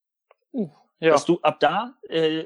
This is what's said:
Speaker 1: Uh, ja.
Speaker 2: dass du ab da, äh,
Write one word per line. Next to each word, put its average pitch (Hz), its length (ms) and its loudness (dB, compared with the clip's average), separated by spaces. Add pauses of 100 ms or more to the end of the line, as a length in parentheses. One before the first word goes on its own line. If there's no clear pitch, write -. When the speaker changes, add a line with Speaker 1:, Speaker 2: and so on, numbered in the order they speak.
(540)
Speaker 1:
Uh, 208 160 -4 (300)
ja. 160 120 4
Speaker 2:
dass 147 140 0
du 175 160 0
ab 151 180 0
da, 196 380 -2 (100)
äh, 160 380 -2